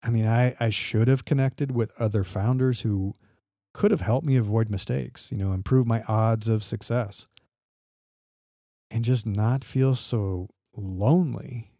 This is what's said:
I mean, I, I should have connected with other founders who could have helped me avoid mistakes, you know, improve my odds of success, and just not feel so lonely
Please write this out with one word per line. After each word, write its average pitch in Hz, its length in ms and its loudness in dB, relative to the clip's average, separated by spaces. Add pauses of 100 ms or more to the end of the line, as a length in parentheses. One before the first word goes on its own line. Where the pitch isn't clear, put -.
I - 60 -2
mean, 113 160 2
I, 123 340 2
I 117 100 2
should 110 380 0
have 131 180 2
connected 135 460 0
with 117 280 -2
other 104 240 0
founders 123 580 0
who 101 340 -2 (580)
could 208 180 2
have 180 100 0
helped 123 240 0
me 135 120 4
avoid 110 320 2
mistakes, - 640 -6
you 117 60 -4
know, 98 160 0
improve 120 320 2
my 113 220 2
odds 110 400 2
of 110 160 0
success, 110 640 -6 (1600)
and 117 140 -2
just 117 220 0
not 110 380 0
feel 131 320 2
so 95 540 -4 (260)
lonely 117 1040 0